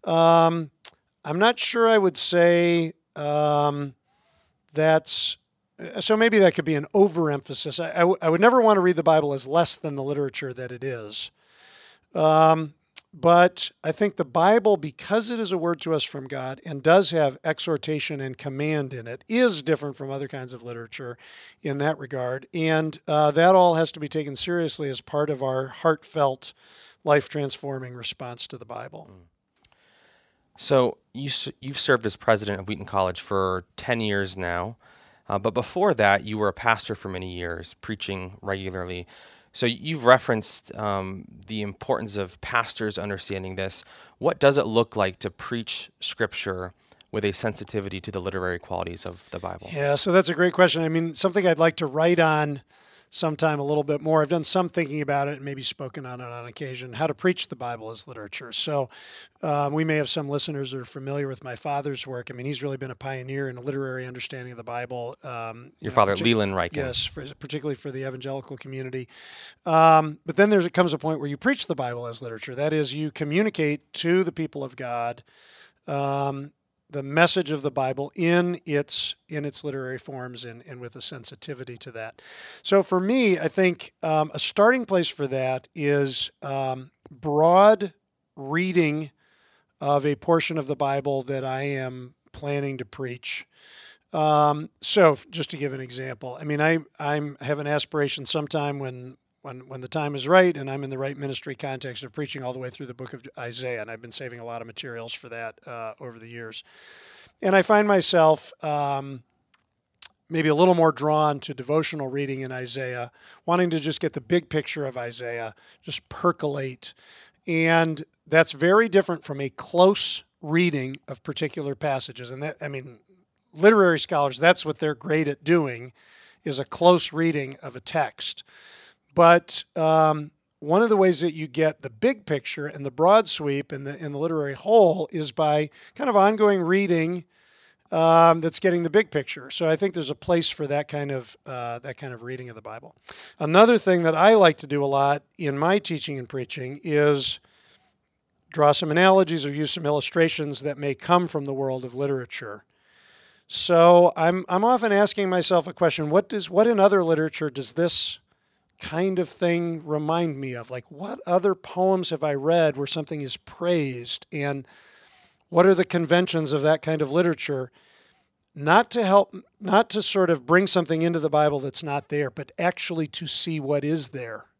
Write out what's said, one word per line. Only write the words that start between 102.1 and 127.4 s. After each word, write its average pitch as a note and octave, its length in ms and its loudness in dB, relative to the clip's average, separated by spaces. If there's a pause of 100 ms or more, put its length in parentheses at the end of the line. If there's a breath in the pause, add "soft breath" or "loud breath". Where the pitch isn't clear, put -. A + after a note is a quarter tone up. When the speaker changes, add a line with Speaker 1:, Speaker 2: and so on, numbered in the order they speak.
Speaker 1:
preaching C#3+ 280 -8
all B2+ 120 -8
the C3 40 -12
way B2+ 120 -10
through C#3 160 -16
the B2 80 -16
book B2 180 -14
of C3 160 -18 (100)
Isaiah. A#2+ 440 -8
And A2 80 -12
I've A2+ 100 -14
been A#2+ 100 -20
saving A#2+ 300 -10
a A#2 40 -16
lot A#2 180 -10
of A2 40 -14
materials A#2 460 -12
for - 160 -14
that, A2+ 380 -12
uh, A2+ 340 -12
over A#2+ 180 -16
the A2+ 80 -20
years. A#2 380 -14 (800 loud breath)
And G3 120 2
I G3 60 8
find G#3 260 4
myself, E3 680 4 (100)
um, C#3 580 -4 (1080)
maybe D#3+ 180 0
a D3 60 4
little F3+ 180 6
more E3 200 4
drawn D3+ 480 0
to D3+ 120 -8
devotional C#3 560 -4
reading C3+ 320 -6
in C3 120 -10
Isaiah, B2+ 580 -8 (340 soft breath)
wanting F3 240 2
to D#3+ 100 -2
just D3 220 -2
get - 140 -4
the C3 80 -8
big E3+ 260 -2
picture D3+ 380 -4
of B2+ 100 -10
Isaiah, A#2 580 -10 (280 soft breath)
just - 260 -8
percolate. C#3+ 840 -4 (520 soft breath)
And E3 560 2 (240)
that's D#3 260 4
very F#3+ 360 4
different F3+ 360 0
from C#3 180 -8
a C3+ 80 -6
close - 720 2 (160)
reading D3 560 -2 (100)
of - 160 -14
particular C#3+ 520 -6
passages. C3 560 -6
And C3 120 -12
that, D3+ 200 -8
I D3 60 -10
mean, C3 320 -14 (520)
literary F#3 460 6
scholars, C#3+ 400 0
that's E3+ 260 6
what D#3 140 -4
they're D3+ 160 -2
great D3+ 340 -2
at C#3+ 160 -8
doing, C3+ 480 0 (520 soft breath)
is C#3 140 -4
a C3+ 60 -4
close E3+ 480 4
reading D3 500 -2